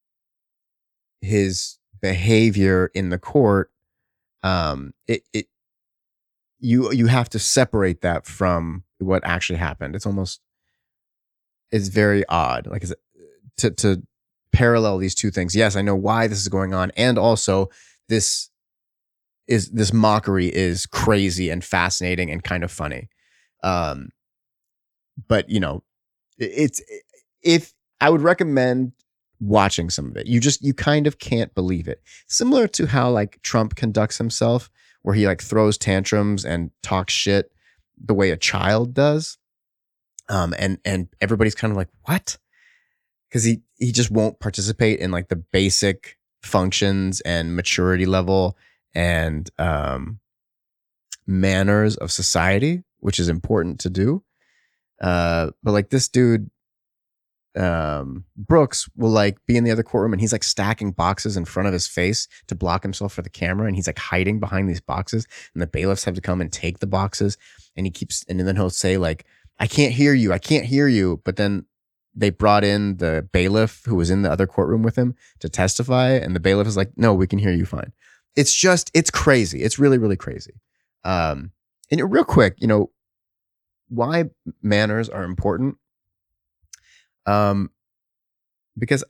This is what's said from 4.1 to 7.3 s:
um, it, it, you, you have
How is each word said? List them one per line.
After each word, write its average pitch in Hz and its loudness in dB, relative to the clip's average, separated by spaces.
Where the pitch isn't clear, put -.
um, 76 -2
it, 113 -2
it, 107 -4
you, 120 2
you 117 4
have 120 2